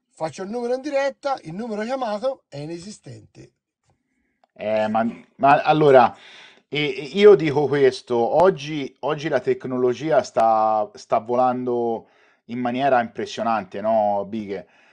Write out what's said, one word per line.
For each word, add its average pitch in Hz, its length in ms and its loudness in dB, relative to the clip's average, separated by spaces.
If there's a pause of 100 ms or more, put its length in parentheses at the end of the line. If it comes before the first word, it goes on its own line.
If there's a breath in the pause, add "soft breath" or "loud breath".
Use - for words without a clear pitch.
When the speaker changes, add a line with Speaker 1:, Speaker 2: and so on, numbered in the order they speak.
Speaker 1:
faccio 160 340 -10
il 190 60 -10
numero 240 260 -6
in 262 60 -4
diretta, 277 600 -4
il 160 120 -12
numero 214 280 -8
chiamato 247 640 -6
è 139 100 -18
inesistente. 151 960 -16 (1040)
Speaker 2:
Eh, 107 320 -2
ma, 113 160 0 (320)
ma 139 260 4
allora, 143 520 6 (540 loud breath)
e-, 143 100 -6 (180)
e 143 60 -8 (120)
io 202 200 10
dico 151 320 2
questo, 131 500 2
oggi, 143 840 0
oggi 151 280 -4
la 135 120 0
tecnologia 127 840 0
sta, 110 720 0
sta - 240 -4
volando 120 920 -2 (380 soft breath)
in 120 140 -10
maniera 127 400 0
impressionante, 110 800 -6
no, 104 460 0
Bighe? 98 400 -10 (260 soft breath)